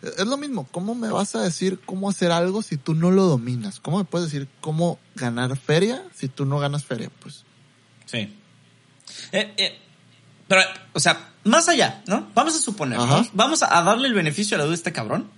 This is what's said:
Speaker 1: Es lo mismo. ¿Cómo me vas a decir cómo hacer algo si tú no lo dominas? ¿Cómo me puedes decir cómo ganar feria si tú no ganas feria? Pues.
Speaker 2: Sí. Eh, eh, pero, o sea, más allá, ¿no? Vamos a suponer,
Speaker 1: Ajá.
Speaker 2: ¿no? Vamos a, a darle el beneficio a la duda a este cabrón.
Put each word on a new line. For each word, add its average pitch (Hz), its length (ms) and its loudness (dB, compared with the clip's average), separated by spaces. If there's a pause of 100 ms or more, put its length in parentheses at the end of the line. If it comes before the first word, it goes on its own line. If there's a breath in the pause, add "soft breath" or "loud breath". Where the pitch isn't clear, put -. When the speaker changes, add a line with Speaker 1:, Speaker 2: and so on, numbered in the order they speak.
Speaker 1:
Es - 240 -4
lo 269 120 -2
mismo. 269 340 -6
¿Cómo 202 240 -6
me 226 140 -6
vas 202 260 -2
a 226 60 -2
decir 185 440 -2
cómo 190 240 -4
hacer 180 220 0
algo 185 300 0
si 156 160 -6
tú 156 180 -4
no 175 160 4
lo 190 140 6
dominas? 120 560 0
¿Cómo 165 160 -2
me 196 80 0
puedes 170 260 -4
decir 139 160 -6 (140)
cómo 160 360 -2 (180)
ganar 123 420 -2
feria 202 460 0 (120)
si 135 140 -6
tú 139 160 -6
no 139 140 0
ganas 143 260 -4
feria? 117 340 -8
Pues. - 240 -20 (640)
Speaker 2:
Sí. 110 280 -8 (1000 loud breath)
Eh, 208 260 -4
eh, - 220 -4 (680)
pero, 190 140 6 (320)
o 160 60 -4
sea, 160 300 0 (140)
más 320 260 6
allá, 196 380 2
¿no? - 260 -2
Vamos 311 220 2
a - 40 -2
suponer, 135 400 -2
Speaker 1:
Ajá. 135 220 4
Speaker 2:
¿no? 240 120 0
Vamos 262 300 2
a, - 140 4
a 170 60 6
darle 233 240 2
el 247 60 0
beneficio 196 420 0
a 170 40 0
la 147 60 0
duda 160 80 0
a 170 40 -2
este - 160 -6
cabrón. 123 440 -4